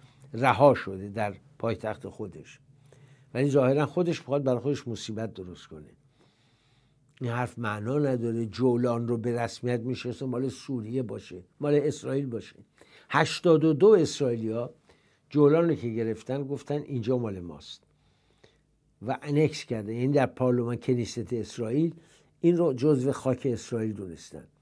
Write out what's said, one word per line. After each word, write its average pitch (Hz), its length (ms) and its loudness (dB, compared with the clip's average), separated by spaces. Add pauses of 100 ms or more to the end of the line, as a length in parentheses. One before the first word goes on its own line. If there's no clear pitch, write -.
(340)
رها 127 400 6
شده 98 360 -6
در 104 260 -4 (240)
پایتخت 110 500 -6
خودش، 85 500 -14 (760)
ولی 139 160 0
ظاهراً 135 360 4
خودش 175 340 -2
می‌خواد 139 240 -2
برای 123 160 2
خودش 139 280 -4
مصیبت 110 460 -8
درست 90 340 -14
کنه. 78 220 -18 (1300)
این 120 100 -4
حرف 120 280 -4
معنا 110 400 -2
نداره. 117 460 0
جولان 120 640 2
رو 120 100 0
به 117 240 -2
رسمیت 123 380 -4
می‌شناسه 123 460 -6
مال 127 240 -4
سوریه 123 540 -6
باشه، 98 380 -12 (180)
مال 147 140 2 (100)
اسرائیل 139 420 -2
باشه. 117 300 -8 (540)
هشتاد 156 540 4
و 160 100 6
دو 160 140 6
اسرائیلیا 123 840 2 (560)
جولان 151 400 6
رو 156 60 2
که 117 140 -6
گرفتن 113 540 -4
گفتن 143 380 -6
اینجا 127 360 -2
مال 104 220 -4
ماست 80 440 -16 (1200)
و 127 140 -4
انکس 151 440 0
کرده، 110 280 -6
یعنی 127 200 -2
در 135 120 4
پارلمان 123 520 0
کنیست 120 560 -2
اسرائیل 123 600 -2 (480)
این 170 160 4
رو 165 160 2
جزو 135 380 2
خاک 131 400 -2
اسرائیل 110 420 -4
دونستن، 85 540 -14 (140)